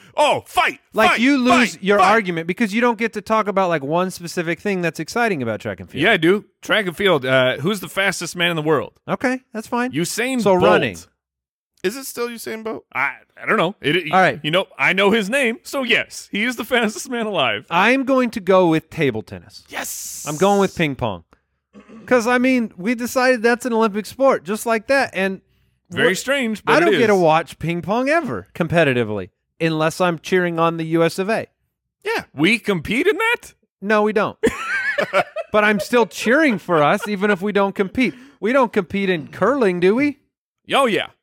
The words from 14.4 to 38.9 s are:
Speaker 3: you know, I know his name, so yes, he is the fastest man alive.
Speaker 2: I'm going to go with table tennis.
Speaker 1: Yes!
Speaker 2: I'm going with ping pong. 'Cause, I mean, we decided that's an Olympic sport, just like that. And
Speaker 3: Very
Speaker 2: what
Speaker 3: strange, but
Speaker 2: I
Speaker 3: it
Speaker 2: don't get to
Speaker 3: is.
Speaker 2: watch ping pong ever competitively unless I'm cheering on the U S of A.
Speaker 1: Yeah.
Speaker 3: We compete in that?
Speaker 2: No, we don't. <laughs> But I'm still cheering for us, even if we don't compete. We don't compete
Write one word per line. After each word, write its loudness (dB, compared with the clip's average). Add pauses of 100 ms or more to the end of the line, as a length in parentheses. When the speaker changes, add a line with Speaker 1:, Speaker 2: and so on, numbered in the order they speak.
Speaker 3:
you -4
know, 2 (120)
I 0
know 2
his 0
name, 0
so -6
yes, -4
he -2
is -4
the -8
fastest -2
man -4
alive. -2
Speaker 2:
I'm 2
going 2
to -8
go 4
with 0
table -2
tennis. -20
Speaker 1:
Yes! -12
Speaker 2:
I'm -8
going 2
with 0
ping -2
pong. -6 (800)
'Cause, 2
I 2
mean, 0
we -4
decided 0
that's 0
an -4
Olympic 0
sport, 0
just -6
like -2
that. 0
And -4 (480)
Speaker 3:
Very 2
Speaker 2:
what 0
Speaker 3:
strange, -2
but 2
Speaker 2:
I 6
Speaker 3:
it 4
Speaker 2:
don't 4
get 4
to 4
Speaker 3:
is. 4
Speaker 2:
watch 2
ping -4
pong -2
ever -2
competitively 0 (300)
unless -2
I'm 0
cheering 0
on 0
the -6
U 2
S 0
of -4
A. -4 (600)
Speaker 1:
Yeah. -4 (100)
Speaker 3:
We 2
compete -2
in 0
that? -4 (280)
Speaker 2:
No, 2
we 0
don't. -2
<laughs> -2
But 2
I'm 2
still 2
cheering 0
for 0
us, 0
even -2
if -2
we -2
don't 0
compete. 0 (260)
We -2
don't 2
compete -2